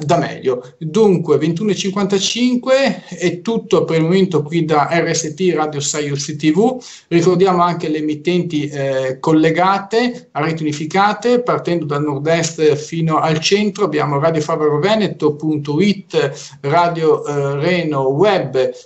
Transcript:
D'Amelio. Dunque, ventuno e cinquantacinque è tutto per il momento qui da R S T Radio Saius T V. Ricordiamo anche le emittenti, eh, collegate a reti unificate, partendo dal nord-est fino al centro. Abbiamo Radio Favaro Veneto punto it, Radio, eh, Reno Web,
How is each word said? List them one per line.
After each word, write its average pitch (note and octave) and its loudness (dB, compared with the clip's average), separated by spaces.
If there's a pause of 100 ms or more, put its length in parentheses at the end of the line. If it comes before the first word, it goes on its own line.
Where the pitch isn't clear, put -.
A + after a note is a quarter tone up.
D'Amelio. B2 -2
Dunque, D#3+ 2
ventuno E3+ 0
e F3+ 0
cinquantacinque A3+ 0
è F3 -4
tutto F#3+ 0
per D#3+ 0
il D#3+ 2
momento E3 2
qui D#3+ -2
da D3+ 2
R E3 0
S D3+ -4
T F#3 0
Radio D3+ -2
Saius D3 -4
T D#3 2
V. A3+ 2 (280)
Ricordiamo F3 2
anche E3+ -2
le D3+ -2
emittenti, D3+ -2
eh, C3+ -4
collegate F#3+ 0
a C#3+ -4
reti D#3+ -4
unificate, G3 0
partendo D#3+ -2
dal C#3+ -2
nord-est D3+ 0
fino D#3+ -2
al D#3 0
centro. G#3 0
Abbiamo D3 0
Radio D#3 0
Favaro D3+ 0
Veneto F3+ 0
punto D3 -2
it, E3 -2
Radio, D#3+ 2
eh, C#3+ -2
Reno D3+ 0
Web, C#3 2 (140)